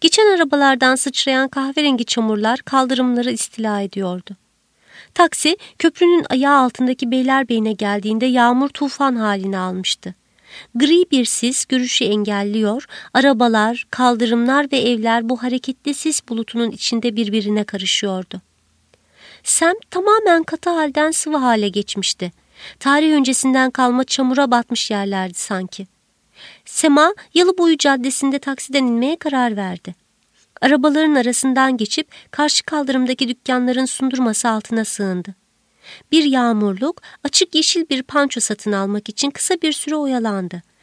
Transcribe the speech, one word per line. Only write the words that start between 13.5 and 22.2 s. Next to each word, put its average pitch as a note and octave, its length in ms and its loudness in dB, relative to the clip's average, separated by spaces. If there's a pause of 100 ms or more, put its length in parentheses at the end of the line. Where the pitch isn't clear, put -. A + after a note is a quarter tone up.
kaldırımlar A#3+ 840 2
ve C#4 60 0
evler A3+ 520 0
bu A#3+ 140 -4
hareketli B3+ 500 -4
sis - 360 -4
bulutunun A#3 420 -2
içinde A#3 440 -2
birbirine G#3 480 0
karışıyordu. F#3+ 800 -4 (1040)
Semt - 480 0
tamamen G4 520 4
katı - 260 -4
halden D#4 420 0
sıvı D#4 260 -2
hale A3+ 320 2
geçmişti. F#3+ 640 -6 (480)